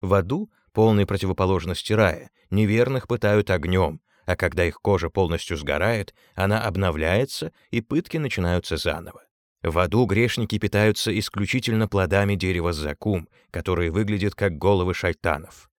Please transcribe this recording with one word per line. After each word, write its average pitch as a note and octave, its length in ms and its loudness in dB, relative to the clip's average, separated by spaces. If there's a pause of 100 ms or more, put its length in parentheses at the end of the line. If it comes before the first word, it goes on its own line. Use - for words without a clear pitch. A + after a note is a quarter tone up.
В F#2+ 140 2
аду, B2 360 -2 (220)
полной G#2+ 320 4
противоположности F#2 880 -2
рая, F#2 380 0 (180)
неверных A2+ 580 2
пытают G#2 440 2
огнём — E2+ 500 0 (240)
а F2+ 100 0
когда F2 300 0
их - 160 -4
кожа F2 280 0
полностью E2+ 460 -2
сгорает, D#2+ 580 -2 (220)
она G2+ 260 0
обновляется, F#2+ 920 -2 (180)
и A#2 100 0
пытки D#3+ 360 -4
начинаются F2+ 580 -2
заново. D#2+ 480 -6 (380)
В E2 160 -2
аду F#2+ 280 2
грешники G#2+ 520 -2
питаются G#2 600 0
исключительно A2 720 -2
плодами G2+ 480 2
дерева F2 380 0
заккум, D#2 560 -4 (200)
которые F2 420 -2
выглядят G2+ 440 0
как F2+ 220 -2
головы F#2 360 2
шайтанов. - 840 -4